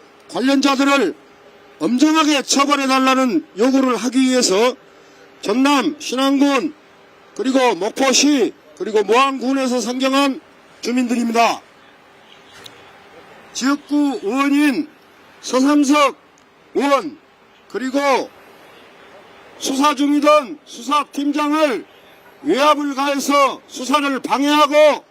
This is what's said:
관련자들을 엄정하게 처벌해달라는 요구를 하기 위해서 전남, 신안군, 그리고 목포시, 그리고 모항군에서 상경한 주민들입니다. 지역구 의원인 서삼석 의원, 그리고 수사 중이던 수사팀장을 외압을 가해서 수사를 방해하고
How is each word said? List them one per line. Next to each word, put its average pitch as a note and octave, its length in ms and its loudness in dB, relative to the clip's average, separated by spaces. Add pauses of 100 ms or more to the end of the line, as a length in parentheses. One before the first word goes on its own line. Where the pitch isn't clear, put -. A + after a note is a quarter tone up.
(300)
관련자들을 C4+ 840 0 (640)
엄정하게 D4 600 2
처벌해달라는 C4+ 1040 0 (120)
요구를 B3+ 400 2
하기 B3 220 -2
위해서 B3 560 2 (680)
전남, C4+ 580 0
신안군, C4+ 760 0 (640)
그리고 B3 400 0
목포시, B3+ 800 0 (240)
그리고 G3+ 260 -2
모항군에서 B3+ 760 0
상경한 C4 640 -2 (400)
주민들입니다. A#3 800 -2 (1900)
지역구 C#4+ 680 -2
의원인 C#4 640 0 (540)
서삼석 C#4+ 760 2 (580)
의원, D4 420 0 (520)
그리고 B3+ 300 -4 (1600)
수사 C#4 360 -2
중이던 C#4+ 680 0
수사팀장을 C#4+ 1200 -4 (580)
외압을 C#4+ 520 0
가해서 C#4 720 0
수사를 C4+ 520 -4
방해하고 D4 920 2